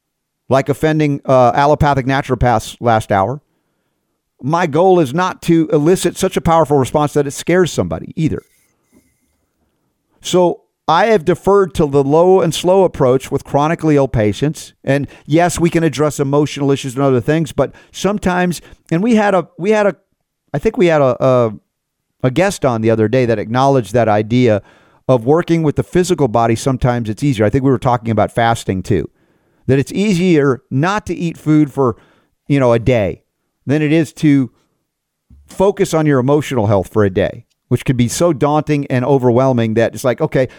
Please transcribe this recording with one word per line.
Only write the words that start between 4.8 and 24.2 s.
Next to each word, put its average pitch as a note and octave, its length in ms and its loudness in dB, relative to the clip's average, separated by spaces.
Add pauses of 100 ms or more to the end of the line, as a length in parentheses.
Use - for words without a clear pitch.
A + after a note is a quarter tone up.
is C3 140 0
not F3+ 300 -4
to E3 280 2
elicit E3+ 460 0
such - 200 -4
a - 40 -2
powerful D#3+ 360 2
response C#3+ 360 0
that C#3+ 140 0
it C#3+ 40 -8
scares E3+ 400 0
somebody F2 440 -6
either. B2+ 260 -2 (1800)
So F3 420 0 (260)
I F3 180 2
have G#3 180 2
deferred F#3+ 500 2
to E3+ 100 2
the C#3 180 0
low F3 360 4
and D#3+ 160 0
slow F#3 300 2
approach C3 440 0
with C#3 140 -6
chronically D3+ 540 0
ill C#3 100 2
patients. A#2 680 -4 (120)
And C#3 220 -2 (180)
yes, E3 340 0
we E3+ 100 2
can E3 140 0
address D3 360 -2
emotional C#3+ 520 -2
issues C3+ 240 -4
and C#3 80 -2
other C3+ 160 2
things, D3+ 320 -2
but C3 220 -4 (180)
sometimes, F3+ 680 -4 (280)
and E3 140 -2
we A#3 120 2
had G3+ 200 2
a, E3+ 220 -2
we F#3+ 140 -2
had G#3+ 140 2
a, F#3+ 120 0 (560)
I D3 60 -4
think A3 180 -2
we F3+ 100 2
had D#3 140 2
a, C3 220 0
a, B2 300 2 (720)
a C3 80 0
guest F#3 320 -2
on B2 180 0
the A2 80 2
other A2 200 2
day B2+ 160 2
that A2+ 120 0
acknowledged A#2 560 0
that A#2 140 2
idea G#2+ 540 0 (480)